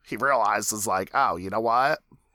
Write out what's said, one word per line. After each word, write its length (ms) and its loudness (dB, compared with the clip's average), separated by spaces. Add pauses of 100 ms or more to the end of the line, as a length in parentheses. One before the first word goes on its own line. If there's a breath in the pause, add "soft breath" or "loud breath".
he 120 -10
realizes, 680 0
like, 300 -2
"Oh, 220 2
you 120 -6
know 100 -2
what? 380 2 (380)